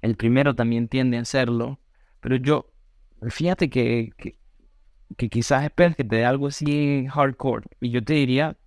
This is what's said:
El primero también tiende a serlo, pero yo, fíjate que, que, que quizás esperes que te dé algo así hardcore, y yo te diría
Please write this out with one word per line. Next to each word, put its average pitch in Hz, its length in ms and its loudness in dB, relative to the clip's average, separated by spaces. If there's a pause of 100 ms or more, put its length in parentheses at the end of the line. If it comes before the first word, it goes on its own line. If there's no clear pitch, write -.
El 110 140 -2
primero 127 400 2
también 117 320 0
tiende 127 320 0
a 120 60 -6
serlo, 120 540 -2 (400)
pero 123 160 -2
yo, 131 380 0 (560)
fíjate 170 400 -2
que, 120 480 0
que, - 220 -14 (760)
que 113 140 -4
quizás 131 340 0
esperes 170 320 2
que 139 80 -2
te 113 140 0
dé 113 80 2
algo 139 220 0
así 143 600 0
hardcore, 135 580 -2 (120)
y 123 120 -4
yo 120 120 0
te 147 100 -2
diría 139 540 2